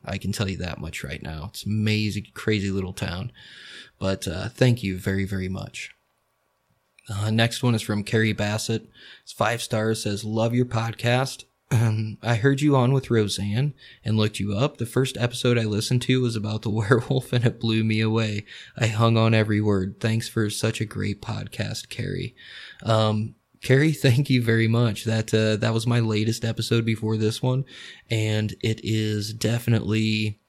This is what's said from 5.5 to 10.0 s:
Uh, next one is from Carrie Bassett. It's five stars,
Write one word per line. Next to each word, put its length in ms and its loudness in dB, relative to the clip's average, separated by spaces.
Uh, 220 -4
next 320 0
one 140 2
is 80 -4
from 200 -2
Carrie 300 2
Bassett. 540 -4
It's 80 -20
five 300 -2
stars, 420 -2